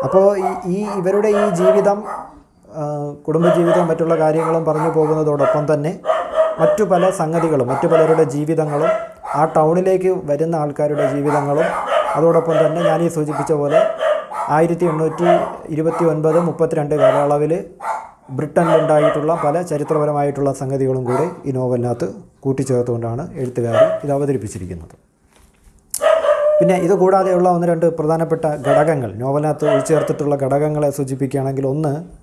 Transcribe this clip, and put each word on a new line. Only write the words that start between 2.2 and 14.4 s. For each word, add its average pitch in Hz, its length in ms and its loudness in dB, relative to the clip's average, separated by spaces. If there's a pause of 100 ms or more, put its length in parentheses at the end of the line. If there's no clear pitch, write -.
ആ, 156 80 -8 (440)
കുടുംബജീവിതവും 165 600 2
മറ്റുള്ള 160 300 0
കാര്യങ്ങളും 160 460 0
പറഞ്ഞു 156 240 0
പോകുന്നതോടൊപ്പം 151 840 2
തന്നെ 151 260 -4 (600)
മറ്റു 202 240 4
പല 185 260 2
സംഗതികളും 156 580 0
മറ്റു 131 180 -2
പലരുടെ 160 360 4
ജീവിതങ്ങളും 151 680 0 (460)
ആ 151 100 2
ടൗണിലേക്ക് 180 800 2
വരുന്ന 156 320 -2
ആൾക്കാരുടെ 147 580 -2
ജീവിതങ്ങളും 143 500 0 (500)
അതോടൊപ്പം 165 520 2
തന്നെ 160 160 -2
ഞാൻ 160 200 0
ഈ 170 60 0
സൂചിപ്പിച്ച 151 440 -4
പോലെ 143 300 2 (680)